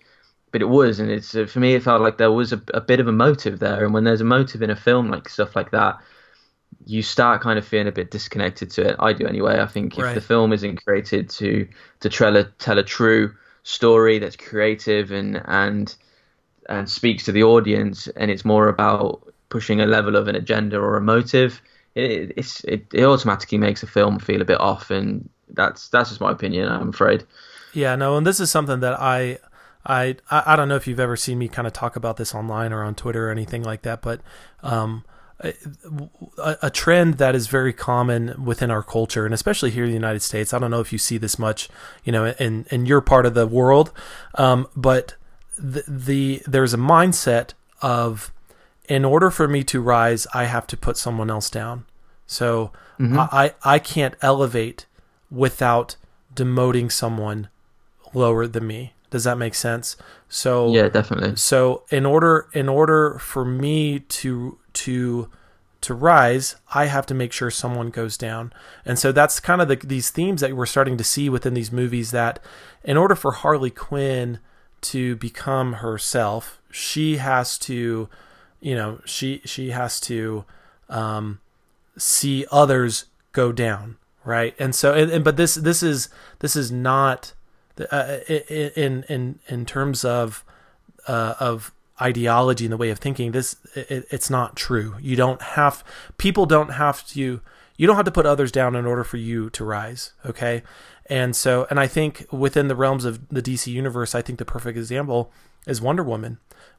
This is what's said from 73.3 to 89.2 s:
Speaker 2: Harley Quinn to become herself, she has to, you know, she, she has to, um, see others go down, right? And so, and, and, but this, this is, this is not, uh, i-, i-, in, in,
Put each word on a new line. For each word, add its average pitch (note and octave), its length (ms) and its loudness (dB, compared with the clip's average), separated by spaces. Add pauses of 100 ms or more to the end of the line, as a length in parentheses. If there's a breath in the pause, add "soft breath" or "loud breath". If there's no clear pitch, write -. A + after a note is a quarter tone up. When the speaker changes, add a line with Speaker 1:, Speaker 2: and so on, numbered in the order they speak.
Speaker 2:
Harley C#3 380 0
Quinn B2+ 680 -4 (440)
to B2+ 340 -4
become B2+ 580 -4
herself, A2 840 -4 (100)
she D#3 460 -2
has C3 420 -2
to, A#2 500 -4 (520 soft breath)
you C3+ 140 -4
know, A2 300 -6
she, C3+ 400 -6
she C3 260 -8
has B2 300 -4
to, A2 440 -6 (440 soft breath)
um, G#2+ 520 -6 (580)
see C#3 520 -2
others C3 540 4 (280)
go B2 200 2
down, A2+ 460 -4 (260)
right? A#2 340 -2
And C3 160 -2
so, C#3+ 200 4
and, D#3 160 4
and, E3 120 2
but D3+ 140 2
this, E3 200 2
this D#3+ 260 0
is, D3 260 0 (300 loud breath)
this D3 180 -2
is B2+ 160 -2
not, C3 640 0 (440)
uh, C#3 400 -4 (100)
i-, D3+ 200 -2
i-, D3+ 260 -4
in, C3+ 360 -2
in, B2+ 280 -6 (100)